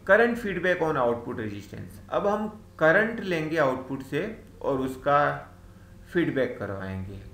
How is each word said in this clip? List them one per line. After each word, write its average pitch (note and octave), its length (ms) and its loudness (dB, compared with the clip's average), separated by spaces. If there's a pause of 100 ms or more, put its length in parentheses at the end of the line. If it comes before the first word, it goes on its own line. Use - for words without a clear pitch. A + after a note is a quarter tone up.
current A#3 320 6
feedback F3+ 460 0
on D3+ 160 2
output A#2 400 0
resistance। G2+ 600 -10 (100)
अब E3+ 180 0
हम G#3+ 200 0 (320)
current G#3 440 4
लेंगे D#3+ 360 -2
output C3+ 440 0
से D3 200 -4 (380)
और C3+ 200 0
उसका C#3+ 380 2 (920)
feedback C#3 460 0
करवाएंगे। F#2+ 600 -8 (140)